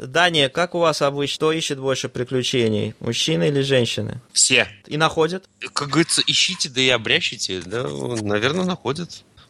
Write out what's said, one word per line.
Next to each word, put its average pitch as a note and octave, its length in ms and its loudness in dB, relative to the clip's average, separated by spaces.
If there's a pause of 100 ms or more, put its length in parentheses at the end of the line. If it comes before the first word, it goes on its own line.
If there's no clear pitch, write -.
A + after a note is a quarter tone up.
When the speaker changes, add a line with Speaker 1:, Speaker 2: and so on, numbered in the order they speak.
Speaker 1:
Дания, D#3 420 2
как F3 280 -2
у - 20 0
вас D#3+ 240 2
обычно, C#3+ 340 0
кто D#3 160 2
ищет D#3 280 -4
больше C3+ 280 -2
приключений, A#2+ 920 0
мужчины D#3+ 480 0
или C#3+ 140 2
женщины? B2 580 0 (120)
Speaker 2:
Все. A#2 360 4 (180)
Speaker 1:
И - 100 -6
находят? E3 520 0 (240)
Speaker 2:
Как C#3+ 160 -4
говорится, D#3 400 2
ищите, E3+ 400 0
да B2+ 120 -4
и C3 100 4
обрящите, A#2 760 0
да, A2 160 -6 (400)
наверное, A#2 420 0
находят. E3 600 -6 (260)